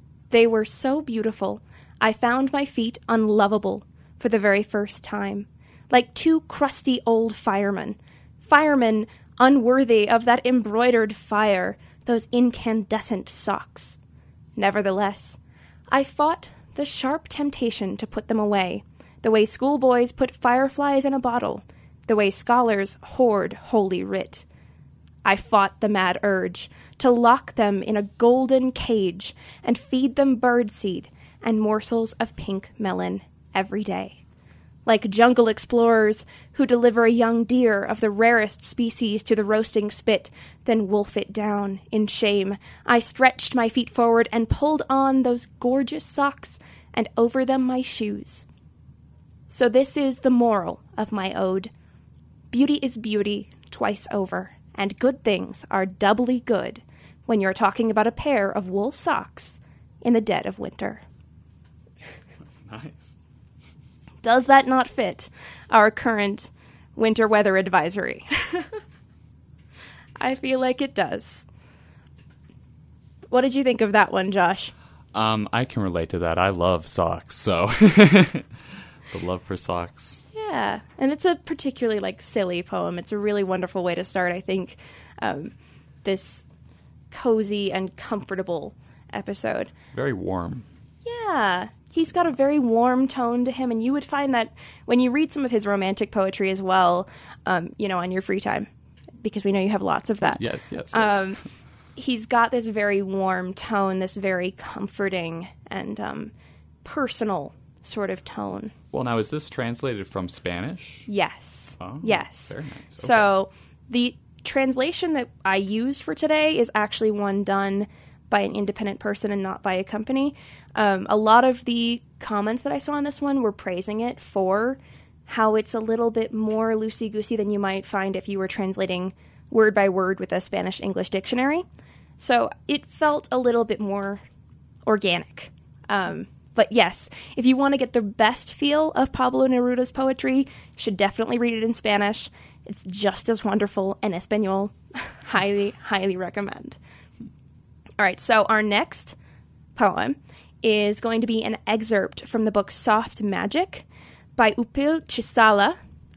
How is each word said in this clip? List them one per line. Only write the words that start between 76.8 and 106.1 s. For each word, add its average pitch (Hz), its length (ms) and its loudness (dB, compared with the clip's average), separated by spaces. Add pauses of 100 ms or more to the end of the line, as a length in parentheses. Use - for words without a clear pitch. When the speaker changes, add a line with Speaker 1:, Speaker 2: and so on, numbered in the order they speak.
Speaker 2:
socks, - 480 -2
so 92 320 0
<laughs> - 120 -2
the 185 640 8 (800)
love 90 200 -2
for 95 120 -6
socks. - 720 -6 (100)
Speaker 1:
Yeah, 285 460 -4 (160)
and 269 140 0
it's 302 140 -2
a 349 100 2
particularly, 254 640 -4
like, 190 220 -8
silly 180 420 -4
poem. 175 360 -4
It's - 120 -12
a 208 60 -4
really 208 260 -2
wonderful 185 400 -4
way 175 120 -2
to 180 80 -4
start, 180 300 -2
I 185 80 -8
think, 190 360 -6 (440)
um, 135 300 -6 (520)
this - 400 -6 (680)
cozy 208 600 0
and 190 240 -6
comfortable 185 800 -8 (380)
episode. - 580 -6 (240)
Speaker 2:
Very 135 180 -2
warm. 92 500 -6 (420)
Speaker 1:
Yeah. 269 640 -2 (220)
He's 330 200 -2
got 349 160 2
a 320 40 -2
very 277 280 2
warm 247 480 4
tone 247 380 -2
to 254 60 -2
him, 254 200 -4
and 226 120 -4
you 254 100 0
would 285 120 -4
find 277 300 -2
that 226 180 -2 (320)
when 247 140 2
you 254 120 4
read 285 200 0
some 285 140 -4
of 240 60 -4
his 214 140 0
romantic 196 460 -2
poetry 190 400 0
as 190 100 -4
well, 185 460 2 (400)
um, 175 300 -2
you 208 100 -4
know, 190 120 -2
on 185 120 -4
your 185 100 -2
free 196 180 -4
time, 208 280 -4 (560)
because 208 200 -6
we 202 80 0
know 196 80 2
you 190 100 0
have 202 120 -2
lots 190 300 -2
of 202 80 -6
that. - 200 -2
Speaker 2:
Yes, - 320 -8
yes, - 220 -12
yes. 208 300 2
Speaker 1:
Um, 190 120 -8 (600)
he's 240 320 -6
got 233 240 2
this 233 160 -4
very 202 340 0
warm 190 540 -4
tone, 196 420 -2
this 190 180 -6
very 190 360 -2
comforting 185 960 -6 (200)
and, 208 320 -10
um, 76 320 -8 (520)